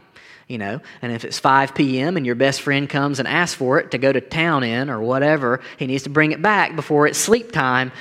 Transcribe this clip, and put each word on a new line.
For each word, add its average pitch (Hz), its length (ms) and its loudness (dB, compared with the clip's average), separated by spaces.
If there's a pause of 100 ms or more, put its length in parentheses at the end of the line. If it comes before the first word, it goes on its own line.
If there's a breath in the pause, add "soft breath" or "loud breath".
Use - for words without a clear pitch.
(480 loud breath)
you 127 100 -8
know, 104 220 -6 (220 loud breath)
and 120 100 -6
if 117 140 -8
it's - 140 -8
five 135 340 4
P 131 260 2
M 165 160 0
and 151 100 -2
your 120 100 0
best 131 260 2
friend 143 260 0
comes 143 320 -2
and 131 80 -2
asks 170 280 0
for 131 240 2
it - 120 -8
to 127 60 -4
go 135 160 2
to 127 80 0
town 160 420 0
in 123 260 -2
or 113 120 -6
whatever, 131 600 2 (160 loud breath)
he 139 100 -6
needs 135 160 -4
to - 60 -8
bring 151 220 2
it 151 100 -6
back 196 340 2
before 147 320 2
it's - 120 -2
sleep 233 320 0
time 127 500 0